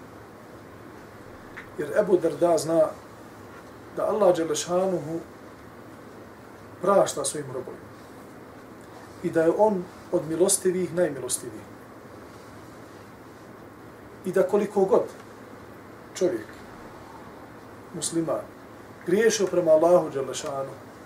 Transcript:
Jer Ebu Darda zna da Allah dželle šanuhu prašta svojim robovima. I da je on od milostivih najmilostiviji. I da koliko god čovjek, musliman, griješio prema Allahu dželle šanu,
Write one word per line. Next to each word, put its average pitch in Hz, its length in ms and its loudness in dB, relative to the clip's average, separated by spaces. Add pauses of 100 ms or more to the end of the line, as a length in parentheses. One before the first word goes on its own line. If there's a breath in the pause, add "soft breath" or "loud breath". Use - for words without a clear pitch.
(1800)
Jer 147 220 -4
Ebu 190 180 6
Darda 165 400 4
zna 160 240 4 (1120)
da 147 140 0
Allah 196 260 6
dželle 160 200 -2
šanuhu 175 640 -2 (1600)
prašta 180 440 2
svojim 147 220 -6
robovima. - 420 -10 (1400)
I 175 60 0
da 160 140 4
je 165 140 6
on 202 260 4 (280)
od 156 160 0
milostivih 175 680 2
najmilostiviji. - 680 -4 (2750)
I 185 60 -6
da 185 160 4
koliko 202 380 2
god - 180 6 (1120)
čovjek, - 300 0 (1500)
musliman, 160 520 -2 (600)
griješio 208 420 4
prema 175 240 4
Allahu 160 400 6
dželle 131 220 -4
šanu, 135 360 -6 (360)